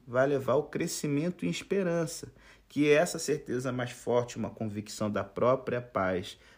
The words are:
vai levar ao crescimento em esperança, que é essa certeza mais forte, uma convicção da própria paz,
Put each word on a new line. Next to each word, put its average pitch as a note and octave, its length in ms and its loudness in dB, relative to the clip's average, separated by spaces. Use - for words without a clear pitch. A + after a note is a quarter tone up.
vai B2+ 220 2
levar B2+ 260 0
ao D3 100 2
crescimento D#3 800 -2
em F3 40 0
esperança, E3+ 800 -2
que D3 180 2
é D3 60 8
essa E3 260 4
certeza C3 520 -2
mais B2+ 200 -4
forte, A#2+ 460 0
uma A2 120 -4
convicção G#2+ 600 -4
da G2 120 -2
própria B2 580 0
paz, F#2 560 -2